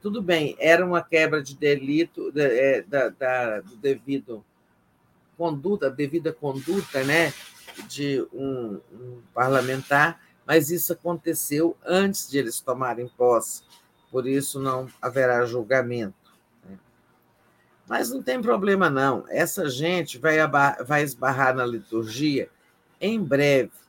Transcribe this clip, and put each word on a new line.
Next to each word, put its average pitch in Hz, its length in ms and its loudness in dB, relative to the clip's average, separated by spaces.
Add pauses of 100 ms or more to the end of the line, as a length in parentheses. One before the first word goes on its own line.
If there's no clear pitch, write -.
Tudo 208 180 -4
bem, 170 380 0
era 165 260 6
uma 175 200 0
quebra 156 400 2
de 139 120 -14
delito, 143 760 0
de, 143 100 -2
é, 131 400 2
da, 117 280 -2
da, 120 520 -2
do 95 140 -20
devido 135 680 -4 (960)
conduta, 160 540 -2
devida 147 420 -2
conduta, 143 720 -4
né, 151 280 2 (560)
de 139 460 -2
um, 123 480 -6 (100)
um 123 300 -18 (100)
parlamentar, 135 880 0 (240)
mas 151 280 2
isso 170 220 -4
aconteceu 165 920 -2
antes 196 420 0
de 139 120 0
eles 117 200 -4
tomarem 123 560 -4
posse, 120 460 2 (500)
por 127 140 -2
isso 139 340 -2
não 131 300 -4 (100)
haverá 123 460 2
julgamento, 120 880 -2 (320)
né? - 140 -20 (1080)
Mas - 220 -2
não 254 140 -6
tem 254 180 -2
problema, 196 480 4
não. 135 400 2
Essa 156 400 -2
gente 151 480 -4
vai 156 220 2
aba-, 143 440 2
vai 147 200 0
esbarrar 131 500 0
na 127 120 0
liturgia 117 840 -4 (500)
em 214 220 -2
breve. 139 500 2 (180)